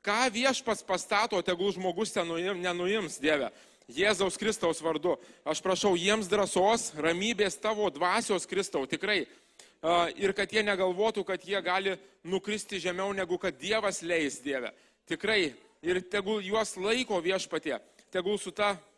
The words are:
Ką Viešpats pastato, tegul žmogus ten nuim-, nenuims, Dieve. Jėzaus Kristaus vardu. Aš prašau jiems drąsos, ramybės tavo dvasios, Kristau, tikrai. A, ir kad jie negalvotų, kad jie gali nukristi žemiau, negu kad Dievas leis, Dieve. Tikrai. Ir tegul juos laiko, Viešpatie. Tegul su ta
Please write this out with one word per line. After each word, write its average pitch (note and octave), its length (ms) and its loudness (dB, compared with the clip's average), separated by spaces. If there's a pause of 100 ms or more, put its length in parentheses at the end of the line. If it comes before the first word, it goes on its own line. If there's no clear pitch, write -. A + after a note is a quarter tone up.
Ką G#3+ 220 2 (100)
Viešpats A#3+ 480 0
pastato, G3+ 640 0
tegul F#3 320 2
žmogus F#3 320 -2
ten F3+ 160 -2
nuim-, F3 320 -2
nenuims, F3+ 640 -2
Dieve. C#3+ 300 2 (360)
Jėzaus F#3 480 2
Kristaus F3+ 460 0
vardu. D#3 320 0 (320)
Aš D#3 180 -2
prašau F#3 320 4
jiems G3 320 2
drąsos, G3+ 720 4
ramybės F#3 580 0
tavo G#3+ 340 0
dvasios, F3+ 600 0
Kristau, F#3 360 -2
tikrai. F#3+ 360 -2 (560)
A, E3+ 300 4 (100)
ir G3 160 0
kad G3 160 -2
jie G#3+ 160 2
negalvotų, G3 580 2
kad F#3 220 -4
jie G3 160 -2
gali F#3 320 0 (320)
nukristi G3 560 -4
žemiau, F#3 320 -2
negu F3+ 240 -2
kad F3 200 -4
Dievas G3+ 440 -2
leis, E3 400 0
Dieve. C3 300 -4 (340)
Tikrai. F3+ 480 0 (240)
Ir F3+ 320 -2
tegul G#3 320 -2
juos G3+ 320 -2
laiko, A3 480 0
Viešpatie. D#3+ 560 -2 (320)
Tegul F#3 320 -2
su F#3 80 -10
ta G#3 220 0 (240)